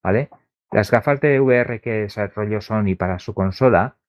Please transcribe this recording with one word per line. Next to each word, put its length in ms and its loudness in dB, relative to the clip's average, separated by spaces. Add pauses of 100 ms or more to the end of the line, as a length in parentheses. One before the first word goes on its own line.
¿vale? 260 -2 (420)
Las 200 0
gafas 300 2
de 180 2
V 160 4
R 260 -2
que 100 -6 (120)
desarrolló 580 -4
Sony 340 -2
para 220 -4
su 160 -12
consola 640 0 (120)